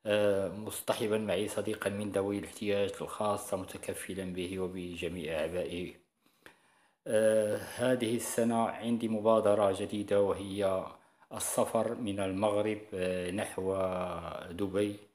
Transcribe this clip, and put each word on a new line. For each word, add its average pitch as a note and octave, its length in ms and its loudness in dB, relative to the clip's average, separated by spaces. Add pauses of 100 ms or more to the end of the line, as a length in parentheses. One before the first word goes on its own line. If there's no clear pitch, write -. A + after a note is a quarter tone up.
آه، G#2 440 4
مصطحبًا G#2+ 680 -2
معي G#2 300 0
صديقًا G#2 420 -4
من G2+ 220 -4
ذوي G2 280 0
الاحتياجات G2+ 640 -2
الخاصة G2+ 560 -2
متكفلًا F#2 760 -8
به F2+ 260 -4
وبجميع F2 800 -4
أعبائه. E2+ 540 -4 (1120)
آه، A2 500 4
هذه A#2+ 580 0
السنة A2+ 520 2
عندي A#2 400 -2
مبادرة G#2+ 720 6
جديدة، G2+ 420 2
وهي F#2+ 640 0 (480)
السفر A2+ 640 0
من G#2 240 -4
المغرب، G#2 580 2 (160)
آه، F#2 380 0
نحو F#2+ 440 -2 (760)
دبي G2+ 440 0 (200)